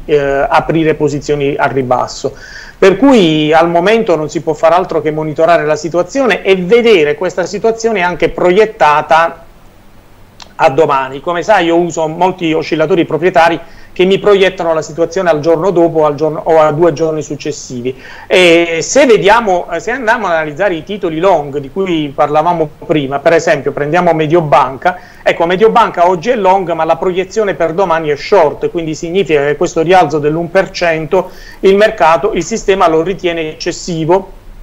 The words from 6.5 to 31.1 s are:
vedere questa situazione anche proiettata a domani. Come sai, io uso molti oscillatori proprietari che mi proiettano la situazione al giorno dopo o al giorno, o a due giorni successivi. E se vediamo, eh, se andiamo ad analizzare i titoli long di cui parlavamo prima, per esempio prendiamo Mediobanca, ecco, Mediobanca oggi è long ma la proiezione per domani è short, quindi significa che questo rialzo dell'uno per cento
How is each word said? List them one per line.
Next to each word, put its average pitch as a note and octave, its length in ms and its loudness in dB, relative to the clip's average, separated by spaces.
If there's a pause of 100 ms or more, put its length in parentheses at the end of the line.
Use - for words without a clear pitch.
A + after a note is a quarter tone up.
vedere F#3 580 2
questa F3+ 320 -4
situazione A3 560 -2
anche F3 280 -2
proiettata E3+ 1160 0 (1120)
a D3+ 160 2
domani. C#3 480 -2
Come F3 240 -6
sai, G3 220 2
io E3 100 0
uso E3 320 -2
molti F3 460 -2
oscillatori D#3 520 0
proprietari E3 540 0 (340)
che F3+ 120 0
mi F#3+ 120 2
proiettano F#3 560 0
la D#3 80 -2
situazione E3 480 -4
al D#3 100 2
giorno E3 300 0
dopo E3+ 300 2
o D3+ 60 4
al D3 100 0
giorno, D3+ 300 -4
o D#3+ 140 4
a D#3 120 4
due D#3+ 220 2
giorni D#3 280 -4
successivi. C#3 720 -8 (300)
E E3+ 560 2
se C#4 240 2
vediamo, G3+ 680 2
eh, E3+ 80 -4
se G#3+ 120 -8
andiamo A#3+ 340 -2
ad F3+ 60 -2
analizzare D#3+ 420 -2
i D#3 100 -8
titoli F3+ 360 -6
long D3+ 400 0
di C3+ 100 -10
cui E3 440 -2
parlavamo D#3 560 0 (180)
prima, C#3 320 -2
per E3 140 2
esempio D3+ 380 0
prendiamo D#3 420 0
Mediobanca, D#3 840 0 (240)
ecco, F3 240 0
Mediobanca F#3+ 600 2
oggi F#3 240 0
è C4 40 0
long F#3+ 360 0
ma D#3+ 140 -2
la D#3+ 120 0
proiezione F#3 560 -2
per D#3+ 200 -2
domani E3 360 0
è C#3+ 60 0
short, - 560 0
quindi D#3+ 240 -6
significa E3 500 0
che D3 120 0
questo E3+ 240 -2
rialzo D#3+ 360 2
dell'uno D#3 300 -2
per F#3+ 240 0
cento E3 580 -2 (300)